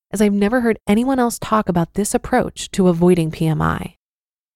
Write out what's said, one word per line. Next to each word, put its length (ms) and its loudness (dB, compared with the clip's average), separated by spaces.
as 80 -2
I've 120 2
never 280 0
heard 260 0
anyone 320 2
else 200 -2
talk 300 -2
about 260 -2
this 200 -2
approach 580 -4
to 160 2
avoiding 420 2
P 160 -4
M 160 -2
I. 340 -6